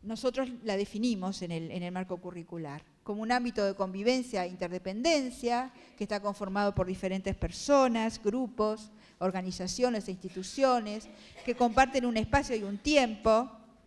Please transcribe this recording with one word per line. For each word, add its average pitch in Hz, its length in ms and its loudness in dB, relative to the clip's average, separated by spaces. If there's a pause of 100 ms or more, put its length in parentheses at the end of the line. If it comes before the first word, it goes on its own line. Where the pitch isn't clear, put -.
Nosotros 254 460 -2 (140)
la 208 140 -2
definimos 202 640 -2
en 175 100 -6
el, 165 200 -6
en 175 100 -6
el 175 100 -6
marco 185 260 -6
curricular 170 680 -10 (180)
como 208 220 -6
un 220 80 0
ámbito 240 340 0
de 196 80 2
convivencia 196 720 0
e 180 40 -6
interdependencia 240 1200 -2 (240)
que 214 60 -4
está 202 180 -4
conformado 202 540 0
por 185 100 2
diferentes 190 500 -2
personas, 226 880 2
grupos, 214 680 -2 (260)
organizaciones 185 920 0
e 196 40 -8
instituciones 208 1000 0 (340)
que 240 120 -2
comparten 247 500 4
un 240 120 0
espacio 247 380 2
y 220 60 -2
un 202 160 -6
tiempo 233 720 4 (380)